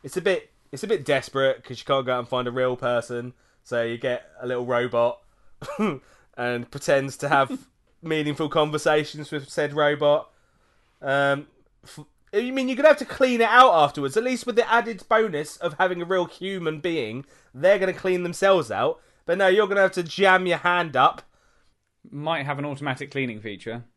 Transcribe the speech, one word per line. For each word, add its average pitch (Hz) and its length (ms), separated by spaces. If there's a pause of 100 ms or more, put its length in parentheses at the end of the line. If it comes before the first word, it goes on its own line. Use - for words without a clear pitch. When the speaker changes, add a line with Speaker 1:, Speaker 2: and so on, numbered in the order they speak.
Speaker 1:
It's - 140
a 180 60
bit, 180 280 (220)
it's 135 120
a 214 40
bit 196 160
desperate 135 580
'cause - 180
you - 40
can't 135 220
go 127 80
out 123 60
and 117 100
find 123 180
a 120 40
real 127 260
person, 123 560 (320)
so 120 180
you 117 140
get 123 420
a 123 80
little 123 180
robot 120 540 (580)
<laughs> - 600
and 123 340
pretends 139 460
to 143 100
have 135 400 (140)
<laughs> - 200
meaningful 156 460
conversations 151 840
with 139 200
said 143 240
robot. 147 580 (720)
Um, 139 460 (360)
f-, - 160 (320)
you 240 220
mean 262 160
you're 247 80
gonna 285 100
have 302 120
to 247 60
clean 247 360
it 226 80
out 240 240
afterwards? 143 420
At 220 80
least 254 220
with 240 100
the 220 160
added 226 380
bonus 185 480
of 165 200
having 180 240
a 170 40
real 180 220
human 175 520
being, 139 460 (280)
they're 165 260
gonna 185 120
clean 180 320
themselves 175 480
out. 120 300 (240)
But 175 120
no, 196 100
you're 202 200
gonna 196 140
have 185 100
to 185 120
jam 185 440
your 165 120
hand 175 360
up. 139 280 (840)
Speaker 2:
Might 147 360
have 143 120
an 143 80
automatic 143 460
cleaning 123 300
feature. 113 420 (140)